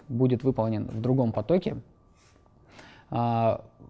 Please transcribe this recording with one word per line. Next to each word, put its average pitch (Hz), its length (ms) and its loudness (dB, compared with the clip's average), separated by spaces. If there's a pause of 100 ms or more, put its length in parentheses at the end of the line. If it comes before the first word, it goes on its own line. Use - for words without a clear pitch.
будет 127 340 2
выполнен 113 440 0
в 113 140 -8
другом 123 300 2
потоке. 143 460 -2 (1300)
А, 117 520 2 (280)